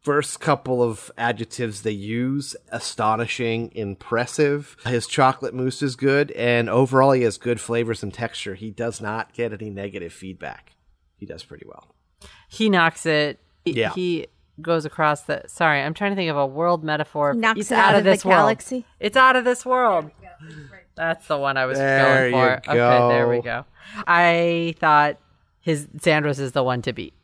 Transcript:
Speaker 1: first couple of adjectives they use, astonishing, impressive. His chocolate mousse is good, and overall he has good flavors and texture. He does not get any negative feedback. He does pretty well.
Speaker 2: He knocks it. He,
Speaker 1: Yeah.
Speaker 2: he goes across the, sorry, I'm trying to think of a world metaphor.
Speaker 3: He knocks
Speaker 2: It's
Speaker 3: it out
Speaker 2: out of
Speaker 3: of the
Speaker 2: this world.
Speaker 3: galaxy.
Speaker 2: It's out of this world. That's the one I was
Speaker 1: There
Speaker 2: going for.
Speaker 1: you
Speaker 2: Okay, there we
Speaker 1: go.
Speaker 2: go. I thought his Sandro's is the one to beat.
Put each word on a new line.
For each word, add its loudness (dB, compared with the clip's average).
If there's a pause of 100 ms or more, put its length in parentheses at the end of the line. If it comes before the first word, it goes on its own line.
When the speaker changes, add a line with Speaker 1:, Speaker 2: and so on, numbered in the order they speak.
Speaker 1:
first -2
couple 0
of -4
adjectives -6
they -4
use, -6 (160)
astonishing, -4
impressive. -2
His -2
chocolate 0
mousse -4
is -4
good, 0
and 0
overall 4
he 2
has 0
good -4
flavors -4
and -8
texture. -10
He -12
does -8
not -8
get -6
any -12
negative -10
feedback. -14 (440)
He -18
does -16
pretty -20
well. -20 (540)
Speaker 2:
He -2
knocks 2
it. 0 (260)
He, -2
Speaker 1:
Yeah. 0
Speaker 2:
he -4 (340)
goes -2
across -2
the, -6
sorry, 2
I'm -4
trying -2
to -4
think -2
of -2
a 2
world -2
metaphor. -2
Speaker 3:
He -2
knocks 0
Speaker 2:
It's -6
Speaker 3:
it 0
out 6
Speaker 2:
out 6
of 6
Speaker 3:
of -2
the 6
Speaker 2:
this 2
world. 4
Speaker 3:
galaxy. 0 (160)
Speaker 2:
It's -2
out 6
of 0
this -2
world. 2 (840)
That's -4
the -2
one -2
I 0
was -2
Speaker 1:
There 4
Speaker 2:
going 2
for. -4
Speaker 1:
you 4
Speaker 2:
Okay, 6
there 2
we 2
Speaker 1:
go. -4
Speaker 2:
go. -8 (420)
I 2
thought 4 (440)
his -4 (120)
Sandro's 0
is -6
the 0
one 0
to -4
beat. -12